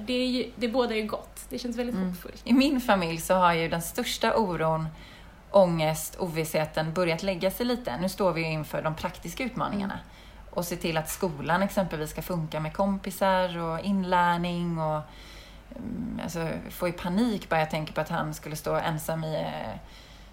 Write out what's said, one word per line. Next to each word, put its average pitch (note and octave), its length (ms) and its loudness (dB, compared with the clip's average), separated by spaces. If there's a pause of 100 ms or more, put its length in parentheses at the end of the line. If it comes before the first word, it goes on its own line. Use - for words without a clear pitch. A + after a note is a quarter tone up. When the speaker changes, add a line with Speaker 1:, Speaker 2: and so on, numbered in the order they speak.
Speaker 1:
Det B3+ 80 -2
är B3+ 140 2
ju, B3 280 -2
det A#3+ 120 -2
bådar A#3 280 2
ju G#3+ 120 0
gott. - 420 -8
Det B3 100 -6
känns A#3 180 -6
väldigt A#3+ 180 -2
Speaker 2:
Mm. F#3+ 140 0
Speaker 1:
hoppfullt. - 340 -10
Speaker 2:
I A#3 100 4
min C4+ 280 6
familj F3 360 2
så E3 160 2
har F3+ 200 8
ju E3 160 2
den E3+ 120 0
största - 560 0
oron, D#3+ 500 2 (640)
ångest, E3 680 6
ovissheten D#3+ 720 0
börjat E3+ 300 2
lägga F#3+ 280 0
sig A#3+ 140 -2
lite. A#3+ 320 -2
Nu F3+ 120 0
står F#3+ 240 2
vi D#3+ 80 0
ju E3 100 0
inför D3+ 300 -2
de D#3 140 0
praktiska F3 480 -6
utmaningarna. C#3+ 500 -2
Speaker 1:
Mm. - 120 -10 (460)
Speaker 2:
Och F3 140 -2
se F3 100 -4
till E3+ 220 -2
att D#3 120 -2
skolan D#3+ 520 0
exempelvis F3 480 0
ska D#3 120 -8
funka D#3 380 -4
med D#3 140 -4
kompisar F#3+ 840 2
och E3 220 -2
inlärning F3 1000 2
och, D#3 220 0 (760)
mm, - 480 -6
alltså, E3 260 -4 (200)
får - 180 -2
ju E3+ 60 0
panik F#3+ 560 0
bara E3 100 4
jag D#3 100 2
tänker D#3 240 -4
på D#3+ 80 -2
att D3+ 80 -4
han D#3 240 -2
skulle D3+ 220 -8
stå D#3 200 -2
ensam D#3+ 480 -2
i, D#3 120 -4
eh, D#3 440 -6 (540)